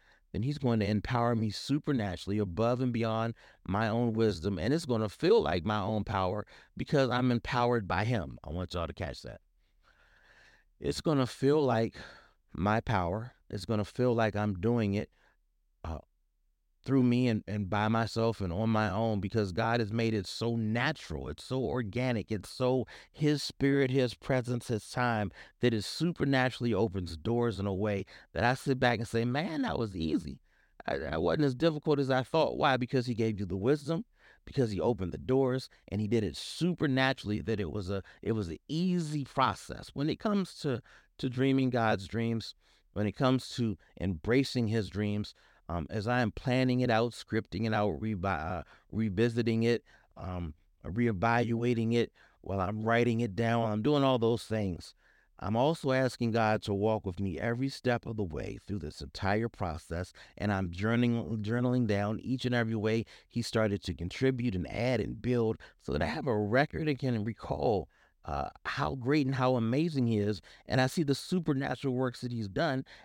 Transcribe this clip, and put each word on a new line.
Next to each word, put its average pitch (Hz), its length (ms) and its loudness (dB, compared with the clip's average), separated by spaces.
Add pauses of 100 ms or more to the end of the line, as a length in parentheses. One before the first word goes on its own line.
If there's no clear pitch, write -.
(320)
then 98 100 -2
he's 143 160 -2
going 120 220 2
to 101 80 2
empower 117 460 2
me 113 160 0
supernaturally 107 880 -2
above 110 440 0
and 123 100 0
beyond 113 420 -2 (320)
my 107 220 0
own 117 240 2
wisdom. 101 460 2
And 110 160 2
it's 165 100 0
gonna 110 240 0
feel 196 320 4
like 80 240 0
my 107 160 0
own 104 240 -2
power 98 420 -2 (300)
because 135 320 2
I'm 123 240 2
empowered 120 560 0
by 92 160 0
him. 82 400 -2
I 71 60 -10
want 87 240 -6
y'all 85 120 -2
to 78 60 -6
catch 76 300 -8
that. 58 180 -14 (1400)
It's - 220 -2
gonna 139 260 2
feel 143 360 2
like 113 340 2 (560)
my 104 280 2
power. 104 520 -2 (160)
It's 95 160 -8
gonna 107 220 0
feel 123 280 0
like 110 220 2
I'm 104 240 -2
doing 110 320 2
it, 104 180 -2 (760)
uh, 82 160 -6 (840)
through 135 180 4
me 123 240 4
and, 110 220 2
and 104 200 -4
by 104 200 2
myself 113 520 0
and 90 120 -2
on 110 180 0
my 107 180 2
own, 107 300 0
because 101 320 0
God 113 300 0
has 104 120 -2
made 113 220 2
it 101 100 0
so 117 300 -4
natural. 113 720 -2
It's - 140 -10
so 131 220 -4
organic. 117 640 -2
It's 104 180 -4
so 127 380 0 (240)
his 147 320 2
spirit, 139 480 2
his 127 240 2
presence, 123 540 -2
his 110 200 -2
time 117 440 0 (280)
that 120 140 4
is 104 100 0
supernaturally 135 880 0
opens 90 440 0
doors 113 420 0
in 98 80 -2
a 98 80 0
way 98 300 0 (300)
that 87 100 0
I 127 100 4
sit 131 240 0
back 120 220 2
and 120 80 -6
say, 117 160 0
"Man, 170 380 -2
that 220 180 -2
was 104 160 -4
easy. 80 420 -2 (480)
I, 69 120 -2
that 73 240 -2
wasn't 160 240 4
as 131 100 0
difficult 151 420 0
as 135 120 0
I 131 120 2
thought." 143 340 0
Why? 139 200 4
Because 123 300 0
he 123 80 -2
gave 110 260 0
you 101 60 -4
the 95 100 -4
wisdom, 147 480 0 (400)
because 120 260 0
he 95 100 -2
opened 92 300 0
the - 80 -6
doors, 127 500 2 (200)
and 101 120 -2
he 107 60 0
did 110 160 4
it 80 140 -2
supernaturally, 131 1040 0
that 101 180 -2
it 90 140 -2
was 95 180 -4
a, 98 140 -2 (180)
it 107 100 0
was 107 160 -2
an 80 100 -8 (100)
easy 160 560 0
process. - 680 -2
When 143 160 -2
it - 120 -2
comes 208 400 -2
to, 131 200 -2 (380)
to 135 100 -2
dreaming 131 420 2
God's 110 360 2
dreams, 113 480 -4 (380)
when 104 160 0
it 95 80 -4
comes 131 400 2
to 110 200 -2 (240)
embracing 113 680 0
his 107 200 0
dreams, 104 460 -4 (340)
um, 82 220 -4
as 101 160 -4
I 123 140 0
am 110 100 0
planning 127 480 0
it 127 120 2
out, 117 200 2
scripting 110 560 -4
it 110 80 0
out, 104 260 0
revi-, 107 240 -4
uh, 82 380 -2 (300)
revisiting 113 720 2
it, 117 180 2 (340)
um, 87 380 -6 (300)
reevaluating 117 1080 0
it, 120 180 2 (280)
while 95 200 -4
I'm 107 240 -2
writing 117 340 4
it 117 160 -2
down, 113 380 2
I'm 107 100 0
doing 143 220 4
all 131 160 4
those 113 240 2
things. 101 500 -4 (460)
I'm 107 160 -2
also 139 340 2
asking 131 400 2
God 107 320 2
to 107 100 -2
walk 104 320 0
with 90 140 -6
me 95 200 -2
every 117 300 -2
step 120 380 -2
of 113 100 -6
the 104 80 -2
way 98 400 -6
through 101 140 -4
this - 240 -10
entire 101 460 -2
process, 85 640 -6 (260)
and 104 140 0
I'm 95 180 0
journaling, 113 720 0
journaling 123 460 0
down 101 320 0
each 127 240 -4
and 123 100 0
every 113 220 0
way 110 280 0 (240)
he 120 140 -4
started 107 400 0
to 90 100 -4
contribute 120 600 0
and 87 160 -2
add 117 300 0
and 120 200 -4
build 117 380 0 (240)
so - 100 -4
that 76 80 0
I 82 60 0
have 226 220 -4
a 110 100 2
record 131 500 0
and 135 100 0
can 120 260 -2
recall, 113 640 0 (360)
uh, 71 240 -4 (160)
how 147 300 -2
great 135 320 0
and 135 100 -2
how 127 180 2
amazing 127 520 2
he 113 120 2
is, 101 220 0 (260)
and 131 140 2
I 131 60 4
see 165 160 0
the 139 120 2
supernatural 139 800 -2
works 127 280 -2
that 123 100 -4
he's 113 160 -4
done, 131 360 0 (200)